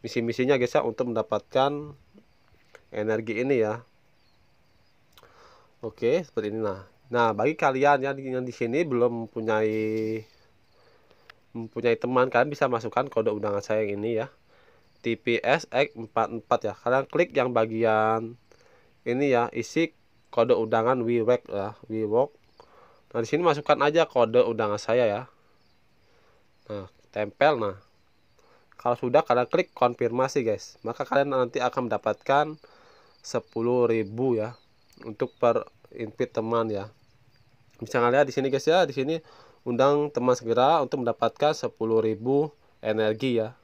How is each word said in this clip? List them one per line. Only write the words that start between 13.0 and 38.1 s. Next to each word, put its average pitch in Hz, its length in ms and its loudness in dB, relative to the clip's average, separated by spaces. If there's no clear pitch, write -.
kode 110 240 0
undangan 104 320 -4
saya 107 240 -2
yang 101 160 -6
ini 113 160 -2
ya, 131 80 -6
T 117 160 -2
P 117 240 0
S 147 320 0
X 139 240 0
empat 113 320 -4
empat 117 320 -2
ya. 107 160 -6
Kalian 131 320 0
klik - 240 0
yang 123 240 0
bagian 110 800 0
ini 135 240 0
ya, 120 240 2
isi 156 400 -4
kode 120 240 2
undangan 113 560 2
WeWork 120 400 0
ya, 101 240 -6
WeWork. 110 480 -2
Nah, 117 80 -2
di 113 80 -8
sini 151 80 0
masukkan 147 400 2
aja 156 240 4
kode 120 400 2
undangan 110 320 -2
saya 117 320 0
ya. 104 140 -2
Nah, 101 160 -10
tempel. 123 480 0
Nah, 101 240 -6
kalau 120 160 -2
sudah, 127 320 2
kalian 120 240 2
klik - 240 -2
konfirmasi 123 720 0
guys, 104 400 -4
maka 120 240 -6
kalian 139 240 2
nanti 127 320 0
akan 123 240 -2
mendapatkan 139 720 0
sepuluh 120 640 0
ribu 113 480 0
ya 107 160 -4
untuk 117 400 -8
per 117 240 2
invite 117 400 -6
teman 113 320 0
ya. 104 240 -6
Bisa 120 240 0
ngeliat 131 240 4